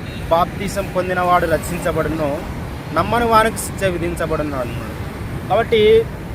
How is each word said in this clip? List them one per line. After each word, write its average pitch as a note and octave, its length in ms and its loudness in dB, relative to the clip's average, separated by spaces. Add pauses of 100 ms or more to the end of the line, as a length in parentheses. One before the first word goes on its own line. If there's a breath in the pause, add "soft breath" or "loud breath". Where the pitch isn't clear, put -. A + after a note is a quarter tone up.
(300)
బాప్తీసం F#3+ 680 0
పొందినవాడు F3+ 500 2
రక్షించబడును, D#3 920 0 (560)
నమ్మని G3+ 320 2
వానికి A3 320 4
శిక్ష - 260 -6
విధించబడును" E3 760 -2
అన్నాడు. A#2+ 300 -6 (600)
కాబట్టి A3 560 6 (300)